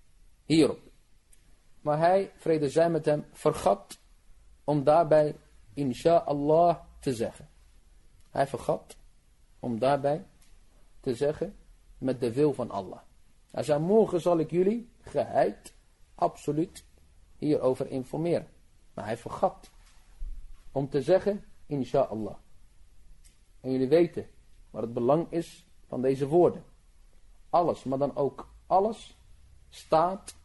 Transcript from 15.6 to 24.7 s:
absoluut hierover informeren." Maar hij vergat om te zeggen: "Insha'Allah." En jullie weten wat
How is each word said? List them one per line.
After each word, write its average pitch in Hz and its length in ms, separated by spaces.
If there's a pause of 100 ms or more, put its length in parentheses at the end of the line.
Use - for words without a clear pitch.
absoluut 165 680 (540)
hierover 135 480
informeren." 143 640 (460)
Maar - 100
hij 113 120
vergat - 540 (1040)
om 139 160
te 143 140
zeggen: 185 420 (220)
"Insha'Allah." 123 680 (1200)
En 127 100
jullie 131 180
weten 165 380 (440)
wat 110 120